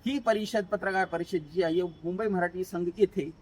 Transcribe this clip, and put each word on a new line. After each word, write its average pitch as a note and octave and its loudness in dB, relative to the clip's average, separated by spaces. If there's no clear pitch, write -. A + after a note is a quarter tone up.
ही C4+ 0
परिषद, G#3+ 0
पत्रकार F#3+ 0
परिषद E3+ -2
जी F#3 2
आहे, E3+ 2
मुंबई F3 -4
मराठी F3+ 0
संघ F3 -2
येथे F#3 2